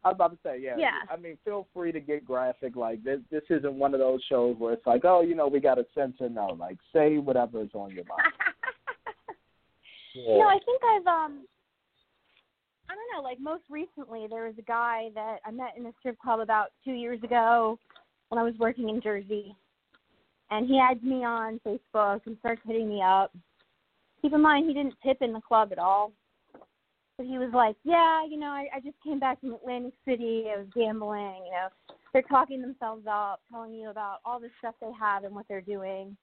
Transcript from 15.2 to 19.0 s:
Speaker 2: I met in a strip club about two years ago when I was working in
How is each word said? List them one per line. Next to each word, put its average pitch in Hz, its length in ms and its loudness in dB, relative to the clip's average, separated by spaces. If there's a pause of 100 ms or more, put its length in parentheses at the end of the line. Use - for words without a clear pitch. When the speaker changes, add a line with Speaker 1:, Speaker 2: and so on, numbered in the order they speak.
Speaker 2:
I 220 60 -12
met 240 260 -10
in 240 100 -12
a 233 120 -14
strip 240 220 -8
club 233 200 0
about 214 280 0 (160)
two 262 80 -6
years 240 320 -6
ago 233 540 4 (500)
when 233 100 -2
I 233 60 2
was 233 140 -2
working 233 320 0
in 226 100 -2